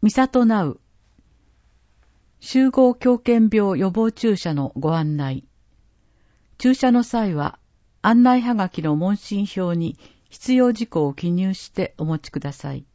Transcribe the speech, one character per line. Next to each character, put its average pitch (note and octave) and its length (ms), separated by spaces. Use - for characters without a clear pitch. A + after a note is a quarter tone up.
三 C4 280
郷 B3 160
ナ A3 180
ウ。 C#3+ 160
集 C4 300
合 B3+ 260
狂 B3 240
犬 A#3 320
病 G3+ 260
予 F#3 140
防 A3+ 180
注 A3 280
射 E3+ 160
の C#3 240
ご D#3 180
案 D3+ 220
内。 C3+ 260
注 B3+ 160
射 B3+ 200
の A#3+ 100
際 A3 320
は、 D3 240
案 A#3 220
内 B3+ 180
は A#3+ 140
が F#3+ 140
き - 120
の D3+ 140
問 F#3 220
診 G3+ 280
票 F#3 280
に E3 260
必 - 240
要 B3 180
事 A3+ 160
項 D#3 200
を C#3 60
記 F3 200
入 F#3+ 200
し - 140
て - 300
お D#3 80
持 D#3 140
ち - 100
く - 100
だ C#3 140
さ C#3+ 200
い。 C3+ 220